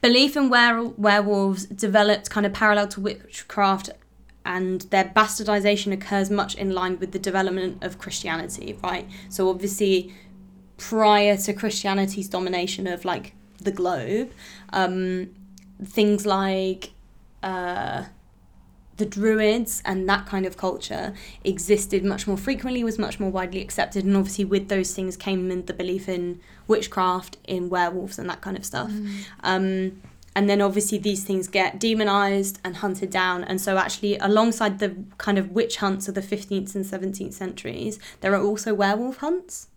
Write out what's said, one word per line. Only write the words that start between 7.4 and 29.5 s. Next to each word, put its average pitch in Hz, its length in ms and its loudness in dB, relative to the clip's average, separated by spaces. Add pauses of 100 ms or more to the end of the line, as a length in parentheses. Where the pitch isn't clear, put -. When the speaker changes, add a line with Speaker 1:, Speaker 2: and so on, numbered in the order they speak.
Speaker 1:
of 185 160 -8
Christianity, - 840 -8
right? 180 240 -6 (220)
So 190 200 2
obviously, 190 640 0 (640)
prior 208 600 6
to 196 160 -2
Christianity's 196 760 0
domination 185 580 -2
of, 175 180 -4
like, 170 280 -4 (280)
the 196 100 -2
globe, 185 600 -2 (400)
um, 185 580 0 (540)
things 208 420 2
like, 190 680 0 (520)
uh, 185 600 -4 (960)
the 214 80 0
Druids 220 800 2
and 190 240 -2
that 196 160 2
kind 190 220 -2
of 185 100 -8
culture - 560 -4 (300)
existed 196 600 2
much 196 220 0
more 196 120 0
frequently, 247 460 -2
was 220 140 -2
much - 220 -4
more 196 100 0
widely 185 320 -4
accepted, - 440 -2
and 196 120 6
obviously 196 280 2
with 196 240 0
those 190 240 0
things 185 220 -6
came 185 360 -2
in 180 140 -6
the 185 80 -8
belief 185 360 -4
in 175 300 -4 (280)
witchcraft, 185 680 0 (100)
in 180 220 -4
werewolves 185 480 0
and 170 120 -8
that - 120 -8
kind 190 160 -8
of 196 80 -10
stuff. - 240 -6
Speaker 2:
Mm. 208 200 -6 (340)
Speaker 1:
Um, 190 580 0 (340)